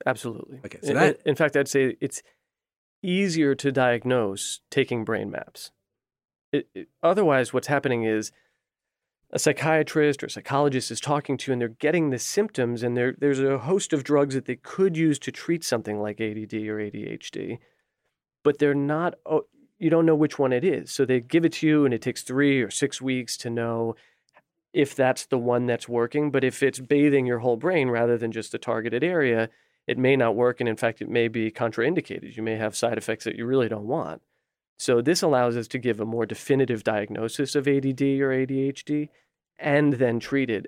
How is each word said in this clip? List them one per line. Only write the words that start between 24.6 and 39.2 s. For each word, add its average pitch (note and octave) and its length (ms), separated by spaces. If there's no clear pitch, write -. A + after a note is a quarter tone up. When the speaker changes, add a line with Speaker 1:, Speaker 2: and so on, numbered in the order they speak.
Speaker 1:
if C#3+ 220
that's C3 300
the C3+ 120
one A#2+ 300
that's A#2 200
working. A#2+ 440
But C3+ 120
if B2+ 180
it's C3 180
bathing C#3 460
your B2 140
whole A#2+ 160
brain D3 340
rather A#2+ 280
than A2+ 140
just A2 220
a A2 40
targeted A2+ 460
area, C3 460
it A#2+ 100
may B2+ 180
not A2+ 200
work. A#2+ 240
And B2 80
in A2 80
fact, A#2 260
it - 80
may A#2 180
be A2+ 220
contraindicated. A#2 840
You A2 80
may A2+ 140
have A2 180
side A#2 220
effects A2 260
that A#2 120
you A2+ 100
really B2+ 240
don't G#2 180
want. A2+ 340
So A#2+ 220
this D#3 200
allows B2 360
us A2+ 100
to - 100
give A2+ 220
a A2 60
more A2+ 200
definitive A#2 600
diagnosis A2 680
of C#3 140
A C#3 140
D C3+ 100
D C3+ 320
or C3+ 80
A C3 160
D C3+ 140
H C3+ 240
D D3 240